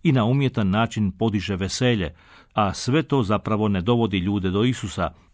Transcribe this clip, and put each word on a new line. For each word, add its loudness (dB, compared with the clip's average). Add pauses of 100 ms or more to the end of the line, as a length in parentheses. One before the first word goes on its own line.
i 2
na 4
umjetan 0
način 0
podiže -2
veselje, -2 (400)
a 2
sve 0
to 0
zapravo 0
ne 0
dovodi 0
ljude -2
do 0
Isusa, -2 (240)